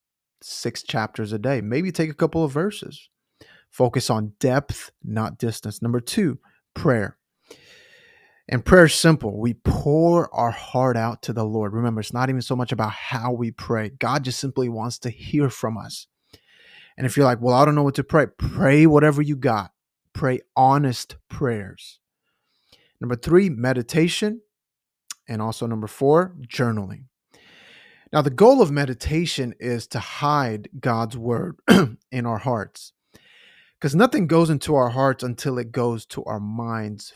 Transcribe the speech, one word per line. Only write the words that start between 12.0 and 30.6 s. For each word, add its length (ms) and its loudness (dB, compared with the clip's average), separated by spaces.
not 160 0
even 120 -2
so 140 -4
much 160 -4
about 200 -2
how 420 -6
we 180 -4
pray. 380 -4
God 340 -4
just 160 -6
simply 300 -4
wants 300 -8
to 100 -8
hear 400 -2
from 280 -6
us. 300 -14
And 120 -4
if 100 -2
you're 80 6
like, 160 2
"Well, 140 4
I 100 6
don't 80 4
know 80 2
what 140 0
to 80 -2
pray," 240 2
pray 580 4
whatever 340 6
you 160 -2
got. 360 -2
Pray 280 -2
honest 600 2
prayers. 720 -6
Number 140 -4
three, 340 4
meditation. 920 -2
And 140 -6
also 240 -4
number 220 -4
four, 540 2
journaling. 640 -4
Now, 100 2
the 80 -2
goal 320 6
of 80 6
meditation 920 -4
is 280 -6
to 120 -8
hide 680 -2